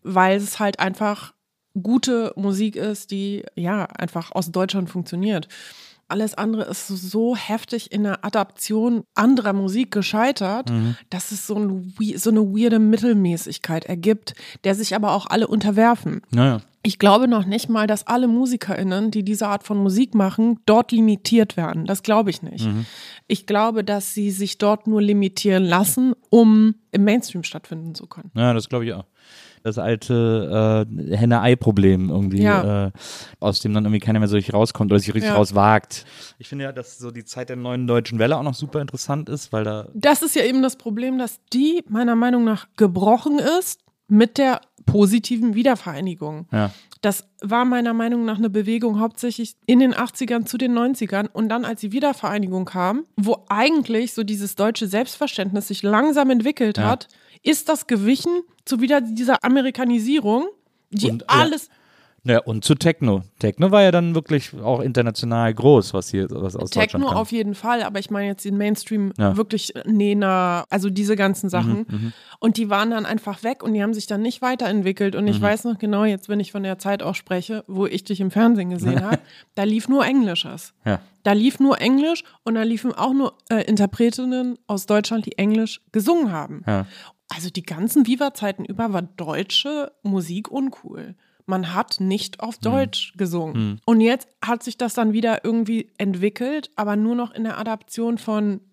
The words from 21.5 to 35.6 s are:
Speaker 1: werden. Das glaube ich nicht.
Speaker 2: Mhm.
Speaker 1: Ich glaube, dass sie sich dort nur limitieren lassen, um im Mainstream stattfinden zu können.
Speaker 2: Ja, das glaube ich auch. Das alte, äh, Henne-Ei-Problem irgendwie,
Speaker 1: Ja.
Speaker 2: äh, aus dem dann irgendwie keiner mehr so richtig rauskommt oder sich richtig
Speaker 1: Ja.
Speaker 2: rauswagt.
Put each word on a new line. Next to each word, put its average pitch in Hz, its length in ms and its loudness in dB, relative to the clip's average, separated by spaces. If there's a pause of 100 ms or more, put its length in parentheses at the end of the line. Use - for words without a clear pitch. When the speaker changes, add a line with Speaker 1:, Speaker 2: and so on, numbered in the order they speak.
Speaker 1:
werden. 160 280 -4
Das 190 180 -4
glaube 214 280 2
ich - 100 -8
nicht. - 240 -8
Speaker 2:
Mhm. 107 200 -2 (420)
Speaker 1:
Ich - 180 -2
glaube, 214 380 0
dass 202 320 -4
sie 202 160 0
sich 190 260 -4
dort 208 300 0
nur 214 140 2
limitieren 196 640 2
lassen, 208 480 2 (160)
um 220 460 8 (160)
im 202 120 4
Mainstream 214 400 0
stattfinden 160 520 -12
zu - 120 -16
können. - 260 -20
Speaker 2:
Ja, 117 200 2
das 110 160 -2
glaube 120 160 -2
ich 113 80 -6
auch. 95 100 -10 (580)
Das 110 160 -4
alte, 110 1080 2 (220)
äh, 98 80 0
Henne-Ei-Problem 104 920 4
irgendwie, 95 340 0
Speaker 1:
Ja. 101 440 4
Speaker 2:
äh, 95 40 -4 (500)
aus 104 180 0
dem 104 140 -2
dann 107 100 2
irgendwie 104 160 2
keiner 110 200 2
mehr 107 100 2
so 104 80 2
richtig 98 160 -2
rauskommt 107 380 2
oder 104 80 6
sich 107 140 -4
richtig 110 180 0
Speaker 1:
Ja. 104 40 2
Speaker 2:
rauswagt. 104 720 2 (320)